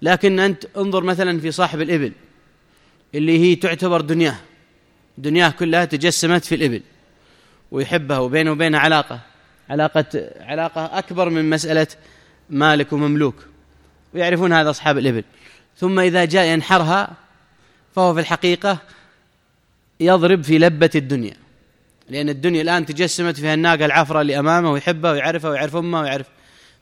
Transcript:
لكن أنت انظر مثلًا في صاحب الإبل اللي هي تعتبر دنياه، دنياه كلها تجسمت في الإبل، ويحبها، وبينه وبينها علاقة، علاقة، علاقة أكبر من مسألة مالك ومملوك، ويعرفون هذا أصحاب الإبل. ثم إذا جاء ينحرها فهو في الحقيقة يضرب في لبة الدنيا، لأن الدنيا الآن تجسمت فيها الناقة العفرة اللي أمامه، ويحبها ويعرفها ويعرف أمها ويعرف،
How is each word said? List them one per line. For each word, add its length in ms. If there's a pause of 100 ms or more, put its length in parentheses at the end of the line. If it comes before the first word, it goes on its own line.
لكن 380
أنت 260 (120)
انظر 260
مثلًا 360
في 120
صاحب 300
الإبل 300 (1040)
اللي 240
هي 160
تعتبر 460
دنياه، 340 (800)
دنياه 320
كلها 360
تجسمت 600
في 100
الإبل، 260 (920)
ويحبها، 460
وبينه 340
وبينها 280
علاقة، 400 (500)
علاقة، 360 (340)
علاقة 600
أكبر 300
من 200
مسألة 380 (640)
مالك 440
ومملوك، 420 (800)
ويعرفون 400
هذا 160
أصحاب 280
الإبل. 260 (540)
ثم 220
إذا 260
جاء 200
ينحرها 640 (840)
فهو 180
في 60
الحقيقة 580 (1200)
يضرب 440
في 140
لبة 380
الدنيا، 400 (720)
لأن 200
الدنيا 320
الآن 240
تجسمت 540
فيها 140
الناقة 320
العفرة 360
اللي 180
أمامه، 320
ويحبها 400
ويعرفها 400
ويعرف 240
أمها 260
ويعرف، 260 (540)